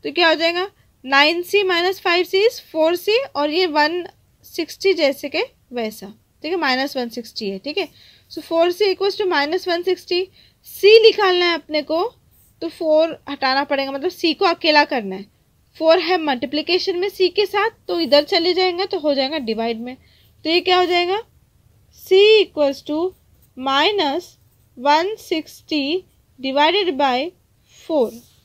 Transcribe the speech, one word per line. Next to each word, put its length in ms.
तो 80
क्या 160
हो 60
जाएगा, 360
नाइन 380
सी 200
माइनस 380
फ़ाइव 240
सी 240
is 120
फ़ोर 360
सी 220
और 320
ये 160
वन 400
सिक्सटी 500
जैसे 340
के 140
वैसा, 420
ठीक 100
है, 40
माइनस 400
वन 120
सिक्सटी 420
है, 80
ठीक 200
है। 100
So 120
four 300
C 100
equals 380
to 60
minus 420
one 160
sixty, 420
सी 380
निकालना 440
है 80
अपने 280
को, 320
तो 80
फ़ोर 600
हटाना 360
पड़ेगा, 280
मतलब 180
सी 240
को 100
अकेला 400
करना 320
है। 100
फ़ोर 200
है 200
मल्टीप्लिकेशन 800
में 120
सी 200
के 180
साथ, 240
तो 120
इधर 240
चले 300
जाएंगे 320
तो 120
हो 160
जाएगा 240
डिवाइड 420
में। 160
तो 60
ये 100
क्या 180
हो 60
जाएगा, 400
C 80
equals 720
to 260
minus 640
one 300
sixty 680
divided 540
by 360
four। 240